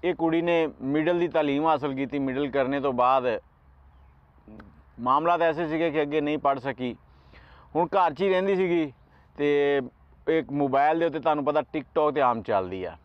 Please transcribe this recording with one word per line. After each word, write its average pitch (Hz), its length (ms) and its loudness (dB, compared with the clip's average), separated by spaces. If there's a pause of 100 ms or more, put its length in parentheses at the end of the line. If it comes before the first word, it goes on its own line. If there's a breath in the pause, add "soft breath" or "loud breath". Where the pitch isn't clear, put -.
ਇਹ 185 120 0
ਕੁੜੀ 165 260 0
ਨੇ 165 280 0 (120)
ਮਿਡਲ 156 380 0
ਦੀ 175 80 0
ਤਾਲੀਮ 147 380 0
ਹਾਸਲ 147 280 0
ਕੀਤੀ। 135 260 -4
ਮਿਡਲ 135 300 -2
ਕਰਨੇ 139 300 0
ਤੋਂ 135 140 -2
ਬਾਅਦ 123 460 2 (1600)
ਮਾਮਲਾ 147 380 2
ਤਾਂ 165 100 2
ਐਸੇ 160 200 0
ਸੀਗੇ 160 240 0
ਕਿ 151 100 0
ਅੱਗੇ 147 200 0
ਨਹੀਂ 147 160 -2
ਪੜ੍ਹ 139 220 0
ਸਕੀ। 123 360 -6 (800 soft breath)
ਹੁਣ 165 100 2
ਘਰ 165 280 2
'ਚ 135 80 -6
ਹੀ 196 80 2
ਰਹਿੰਦੀ 190 260 2
ਸੀਗੀ 170 380 0 (440 soft breath)
ਤੇ 143 440 2 (480)
ਇੱਕ 156 220 0
ਮੋਬਾਈਲ 143 480 2
ਦੇ 170 60 0
ਉੱਤੇ 156 140 -2
ਤੁਹਾਨੂੰ 147 260 0
ਪਤਾ 151 140 2
TikTok 151 500 -2
'ਤੇ 143 120 0
ਆਮ 120 200 2
ਚੱਲਦੀ 95 420 -2
ਆ। 82 200 -10